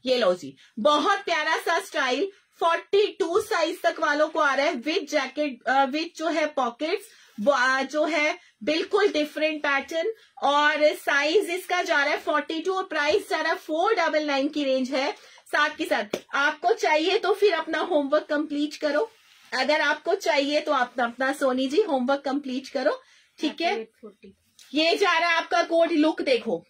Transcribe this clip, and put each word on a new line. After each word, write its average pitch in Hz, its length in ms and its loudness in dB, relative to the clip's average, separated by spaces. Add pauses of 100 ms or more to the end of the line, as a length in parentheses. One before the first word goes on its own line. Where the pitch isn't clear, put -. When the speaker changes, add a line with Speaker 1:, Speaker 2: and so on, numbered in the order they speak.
Speaker 1:
ये 254 120 2
लो 196 180 2
जी, 135 200 -14 (240)
बहुत 320 460 2
प्यारा 320 340 0
सा 339 200 0
style, 285 500 -2 (320)
फ़ोर्टी 349 440 2 (140)
टू 349 220 0
size 349 400 -2
तक 330 180 0
वालों 302 300 2
को 320 100 -2
आ 285 140 2
रहा 277 120 2
है 302 160 -2
with 311 300 -4
jacket, 285 520 -4
अ, 269 240 4
with 311 300 -6
जो 320 120 -4
है 311 240 0
pockets, 285 520 -4 (320)
वो, 220 140 2
अ, 262 320 2
जो 302 220 -2
है 311 320 -2 (260)
बिल्कुल 381 440 2
different 302 560 -2
pattern 294 480 -2 (320)
और 294 400 4 (120)
size 311 540 0
इसका 359 320 -2
जा 311 220 2
रहा 294 100 0
है - 60 -2
फ़ोर्टी 311 420 -2
टू 370 120 -2
और 381 120 -2
प्राइस 302 440 0
जा 320 120 -2
रहा 320 100 0
है 349 60 -2
फ़ोर 339 380 0
डबल 311 300 0
नाइन 277 240 0
की 294 140 -4
range 262 280 0
है। 277 200 -2 (360)
साथ 302 300 0
के 320 80 -4
साथ 226 320 -2 (200)
आपको 302 380 2
चाहिए 330 440 2
तो 381 140 0
फिर 403 200 4
अपना 320 280 -2
homework 302 440 0
complete 294 520 -2
करो, 302 320 0 (420)
अगर 269 300 0
आपको 302 360 0
चाहिए 294 440 0
तो 302 100 -4
आप 254 300 -2
अपना 247 320 -2
सोनी 262 340 0
जी 302 160 0
homework 277 380 0
complete 262 480 -6
करो, 302 320 -2 (380)
ठीक 320 220 -4
है। 339 100 0
Speaker 2:
थर्टी 415 100 -4
एट - 100 -16 (100)
फ़ोर्टी। 202 340 -20 (380)
Speaker 1:
ये 320 240 2
जा 349 200 2
रहा 339 120 0
है 339 80 2
आपका 330 260 0
good, 330 300 2
look 320 300 2
देखो। 220 460 -2